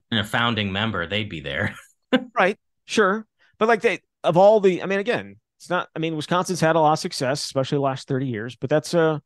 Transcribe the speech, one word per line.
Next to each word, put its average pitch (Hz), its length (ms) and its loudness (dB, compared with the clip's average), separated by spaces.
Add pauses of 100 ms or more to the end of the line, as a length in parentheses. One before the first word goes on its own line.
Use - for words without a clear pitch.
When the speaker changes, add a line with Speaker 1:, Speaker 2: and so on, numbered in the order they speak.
Speaker 1:
been 113 100 -2
a 98 40 0
founding 110 480 -2
member, 95 360 -4
they'd 104 220 -4
be 82 100 -12
there. 71 400 -6
<laughs> - 60 -20 (480)
Speaker 2:
Right. 185 240 2 (280)
Sure. 214 420 0 (300)
But, 220 100 0
like, 226 140 4
they, 208 180 0 (240)
of 165 140 2
all 202 240 8
the, 185 200 2
I - 40 -8
mean, 196 140 -2
again, 131 360 -4 (220)
it's - 120 -14
not, 170 240 -4
I - 60 -8
mean, 165 160 -4
Wisconsin's 175 460 -2
had 160 160 4
a - 20 4
lot 156 140 4
of 156 60 0
success, 143 440 -4
especially 135 340 -2
the 139 40 0
last 135 260 -4
thirty 135 200 -2
years, 120 280 -8
but - 140 -8
that's, 151 240 0
uh, 160 320 2